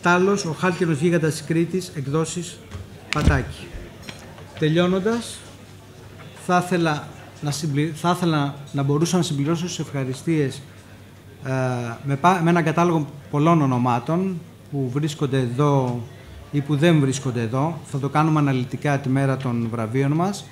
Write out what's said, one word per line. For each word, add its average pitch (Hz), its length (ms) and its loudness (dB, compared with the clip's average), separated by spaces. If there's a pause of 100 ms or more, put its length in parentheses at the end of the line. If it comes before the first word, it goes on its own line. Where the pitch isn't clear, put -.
Τάλος, 190 440 4
Ο 156 140 -4
χάλκινος 170 400 2
γίγαντας 160 320 2
της - 120 -6
Κρήτης, 170 520 0
εκδόσεις 160 640 -4 (500)
Πατάκη. - 560 0 (920)
Τελειώνοντας, 180 800 2 (1120)
θα 180 160 4
ήθελα 165 420 0 (340)
να 147 100 -2
συμπλη-, 151 440 0
θα 175 200 2
ήθελα 156 400 0 (160)
να 139 120 -2
μπορούσα 147 340 2
να 170 60 4
συμπληρώσω 151 420 0
τις - 140 -8
ευχαριστίες, 139 840 -2 (840)
ε, 131 60 -4 (520)
με 139 120 0
πα-, 175 280 4
με 165 60 4
έναν 175 140 4
κατάλογο 160 440 2 (240)
πολλών 156 300 4
ονομάτων 135 800 2 (320)
που 135 220 -2
βρίσκονται 147 440 0
εδώ 127 640 2 (500)
ή 143 100 0
που 147 140 0
δεν 156 240 6
βρίσκονται 131 420 0
εδώ. 135 440 0
Θα 139 140 -6
το 135 100 -2
κάνουμε 156 300 4
αναλυτικά 135 580 0
τη 131 120 -4
μέρα 135 280 2
των 120 340 -2
βραβείων 120 400 0
μας. 180 400 -2